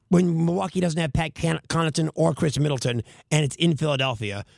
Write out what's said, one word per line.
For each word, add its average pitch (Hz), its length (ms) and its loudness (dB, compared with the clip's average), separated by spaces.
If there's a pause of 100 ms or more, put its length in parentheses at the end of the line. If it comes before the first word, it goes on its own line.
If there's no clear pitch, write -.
When 175 360 4
Milwaukee 185 340 -2
doesn't 170 200 0
have 160 140 -2
Pat 160 200 -2
Can-, 160 360 -2
Connaughton 160 440 0
or 165 220 2
Chris 143 240 0
Middleton, 131 420 0 (300)
and 156 120 4
it's 139 120 -2
in 170 200 2
Philadelphia, 123 680 -4 (120)